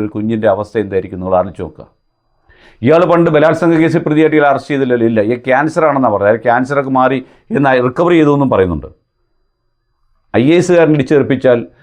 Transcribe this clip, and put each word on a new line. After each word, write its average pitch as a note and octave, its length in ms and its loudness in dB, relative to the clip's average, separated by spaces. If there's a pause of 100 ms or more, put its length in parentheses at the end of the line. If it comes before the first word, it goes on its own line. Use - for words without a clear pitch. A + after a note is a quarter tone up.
ഒരു G#2+ 100 -8
കുഞ്ഞിൻ്റെ A2 400 -2
അവസ്ഥ G#2 280 -6
എന്തായിരിക്കും F#2+ 380 -6
നിങ്ങൾ F#2 180 -4
ആലോചിച്ച് F#2 260 -6
നോക്കുക. B1+ 220 -18 (1000)
ഇയാൾ D#3 160 4 (100)
പണ്ട് E3+ 240 2
ബലാത്സംഗ D#3+ 460 2
കേസിൽ D#3+ 240 0
പ്രതിയായിട്ട് D#3 320 2
ഇയാൾ D3 140 2
അറസ്റ്റ് C3 220 -4
ചെയ്തില്ലല്ലോ, B2 380 0
ഇല്ല, A2 80 0 (100)
ഈ B2 60 -2 (120)
ക്യാൻസർ D3+ 400 0
ആണെന്നാണ് C3 280 0
പറഞ്ഞത്. G2+ 160 0
അയാൾ A2+ 140 0
ക്യാൻസറൊക്കെ C3 540 -2
മാറി C3 200 0 (380)
എന്ന് C#3 140 2 (160)
റിക്കവർ E3+ 300 0
ചെയ്തു D3 200 2
എന്നും C#3 160 0
പറയുന്നുണ്ട്. F2+ 360 -2 (1500)
ഐ A#2+ 40 2 (120)
എ - 60 4
എസുകാരൻ E3+ 360 2
ഇടിച്ചെറുപ്പിച്ചാൽ C3 600 0 (240)